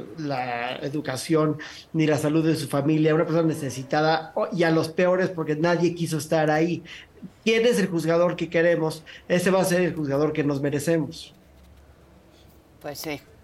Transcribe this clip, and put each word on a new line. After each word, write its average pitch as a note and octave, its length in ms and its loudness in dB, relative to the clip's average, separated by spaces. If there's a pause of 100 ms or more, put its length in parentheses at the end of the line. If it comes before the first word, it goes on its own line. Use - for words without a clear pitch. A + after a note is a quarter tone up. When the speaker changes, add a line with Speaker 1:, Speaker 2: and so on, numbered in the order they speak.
(200)
Speaker 1:
la B2+ 560 -6
educación D3+ 840 0 (360)
ni D#3+ 120 2
la D3+ 140 2
salud D#3 260 2
de D#3+ 100 2
su C#3+ 120 -4
familia, D#3 480 2
una E3 100 2
persona E3 220 2
necesitada, D3+ 880 -2
o, G#3+ 160 -2
y F3 100 0
a E3 80 4
los D#3+ 200 2
peores F3+ 400 2
porque D3+ 260 -4
nadie E3+ 400 2
quiso D#3+ 240 -2
estar D3+ 320 2
ahí? D#3+ 320 0 (600)
¿Quién A3+ 220 4
es A3+ 140 2
el F#3+ 80 2
juzgador E3+ 480 2
que E3+ 120 -6
queremos? E3 560 0 (240)
Ese F3+ 220 2
va F#3 120 4
a E3+ 40 2
ser F3 160 2
el E3+ 140 -2
juzgador D3 380 0
que D#3 100 -2
nos C#3+ 180 -2
merecemos. D3 720 -2 (1500)
Speaker 2:
Pues D3 200 -12
sí. D3 200 -6 (240)